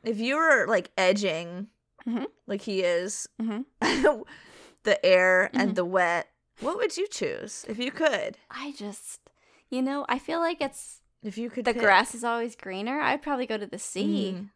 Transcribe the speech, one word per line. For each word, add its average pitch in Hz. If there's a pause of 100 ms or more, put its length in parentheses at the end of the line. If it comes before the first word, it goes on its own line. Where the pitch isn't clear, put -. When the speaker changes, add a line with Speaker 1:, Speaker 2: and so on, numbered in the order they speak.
Speaker 1:
if 220
you 254
were, 302
like, 196
edging, 185 (380)
Speaker 2:
Mm-hmm. 233 (220)
Speaker 1:
like 202
he 190
is, 180 (140)
Speaker 2:
Mm-hmm. 220 (200)
Speaker 1:
<laughs> 269 (640)
the 208
air 185
and 180
Speaker 2:
Mm-hmm. 185
Speaker 1:
the 180
wet, 175 (320)
what 311
would 415
you 381
choose -
if 214
you 247
could? 277 (120)
Speaker 2:
I 285
just, - (480)
you 254
know, 277
I 254
feel 330
like 330
it's - (220)
Speaker 1:
If 208
you 226
could 233
Speaker 2:
the 233
Speaker 1:
pick. 233
Speaker 2:
grass 202
is 240
always 233
greener. 202
I'd 294
probably 269
go 220
to 202
the 240
sea. 196
Speaker 1:
Mm. 202